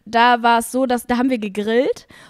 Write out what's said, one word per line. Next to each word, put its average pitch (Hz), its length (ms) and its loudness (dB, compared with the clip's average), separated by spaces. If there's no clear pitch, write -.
da 233 360 2
war 233 180 2
es 226 120 -6
so, 262 140 0
dass, 247 220 -2
da 240 100 -2
haben 262 120 0
wir 254 100 -2
gegrillt 220 680 -2